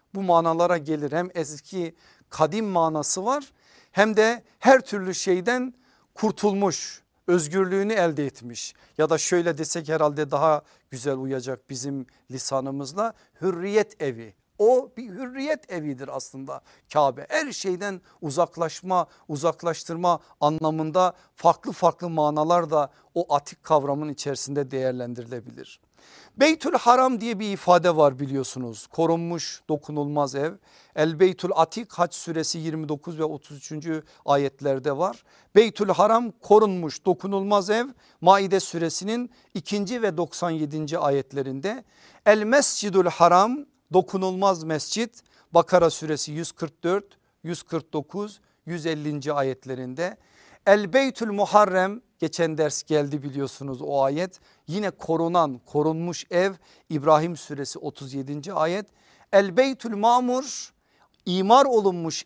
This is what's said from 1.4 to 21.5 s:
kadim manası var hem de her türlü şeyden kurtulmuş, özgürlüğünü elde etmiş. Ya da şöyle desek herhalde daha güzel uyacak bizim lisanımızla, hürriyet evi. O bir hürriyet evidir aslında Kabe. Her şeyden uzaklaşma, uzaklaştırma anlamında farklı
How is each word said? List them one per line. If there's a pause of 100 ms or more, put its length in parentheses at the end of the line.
kadim
manası
var (400)
hem
de (140)
her
türlü
şeyden (400)
kurtulmuş, (240)
özgürlüğünü
elde
etmiş. (240)
Ya
da
şöyle
desek
herhalde
daha (280)
güzel
uyacak
bizim (240)
lisanımızla, (260)
hürriyet
evi. (240)
O
bir
hürriyet
evidir
aslında (320)
Kabe.
Her
şeyden (200)
uzaklaşma, (220)
uzaklaştırma (200)
anlamında (220)
farklı